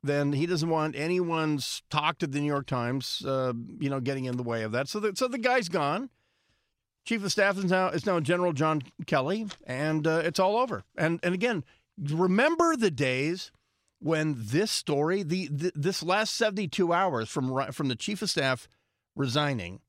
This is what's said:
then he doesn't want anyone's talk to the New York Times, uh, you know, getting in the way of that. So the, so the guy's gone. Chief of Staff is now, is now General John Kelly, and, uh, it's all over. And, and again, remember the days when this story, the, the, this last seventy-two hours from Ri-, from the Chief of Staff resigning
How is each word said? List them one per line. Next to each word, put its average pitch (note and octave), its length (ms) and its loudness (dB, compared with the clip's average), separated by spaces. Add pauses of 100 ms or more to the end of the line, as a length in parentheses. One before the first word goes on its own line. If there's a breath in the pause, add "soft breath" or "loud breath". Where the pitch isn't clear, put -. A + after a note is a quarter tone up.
then C#3+ 300 2
he C#3+ 140 0
doesn't E3+ 220 0
want D#3 280 0
anyone's D#3+ 920 0
talk D3+ 280 0
to E3 80 0
the C#3+ 120 -2
New D3 80 0
York C#3+ 200 0
Times, B2 600 -2
uh, C3 280 0 (240)
you C#3+ 100 -2
know, C#3 120 0
getting C3 260 -2
in B2 100 -2
the B2+ 60 -2
way A#2 200 -2
of A2 100 -4
that. C3 140 0
So G#3 140 -6
the, G#3 160 0
so B3+ 120 0
the B3 100 -4
guy's B3 300 2
gone. E3+ 420 -2 (960)
Chief A3 180 -2
of F#3+ 80 -2
Staff G3+ 240 4
is G3 80 -2
now, F#3 240 4
is - 160 -2
now F3+ 160 2
General F3 320 2
John D#3 300 2 (240)
Kelly, F3 400 0 (200)
and, D3+ 400 0
uh, D#3+ 180 2
it's E3 140 -2
all G3 200 4
over. A3+ 240 -2 (140)
And, E3 260 0
and F3 120 0
again, F#3+ 300 0 (340 soft breath)
remember G#3 760 4
the A3 140 2
days C#3 600 -2 (500)
when D#3 360 0
this A#2+ 340 0
story, D#3 520 0
the, E3+ 280 -2
the, D3+ 240 -2
this D#3 280 -2
last G3 340 0
seventy-two F#3+ 560 0
hours E3+ 380 0
from C3 200 -2
Ri-, C3 220 -2
from C#3+ 160 -2
the B2+ 80 0
Chief G3+ 240 -6
of G#3 80 -4
Staff C3 400 0 (480)
resigning B2+ 720 -2